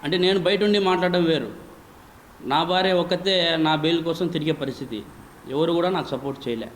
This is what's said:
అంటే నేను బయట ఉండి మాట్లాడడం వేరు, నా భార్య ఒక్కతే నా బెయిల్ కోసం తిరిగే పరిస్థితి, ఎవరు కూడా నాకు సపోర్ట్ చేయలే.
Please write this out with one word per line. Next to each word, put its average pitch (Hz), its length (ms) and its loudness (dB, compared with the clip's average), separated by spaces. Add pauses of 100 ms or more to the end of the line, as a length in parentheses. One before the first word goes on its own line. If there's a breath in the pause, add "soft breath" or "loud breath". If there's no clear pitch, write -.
అంటే 165 140 0
నేను 185 200 2
బయట 190 260 2
ఉండి 208 140 4
మాట్లాడడం 180 460 2
వేరు, 143 260 0 (920)
నా 143 180 2
భార్య 185 300 2
ఒక్కతే 175 640 2
నా 156 200 2
బెయిల్ 160 280 0
కోసం 170 220 -2
తిరిగే 160 260 0
పరిస్థితి, 131 500 -6 (480)
ఎవరు 160 220 0
కూడా 170 180 2
నాకు 175 180 -4
సపోర్ట్ 135 400 -6
చేయలే. 113 280 -6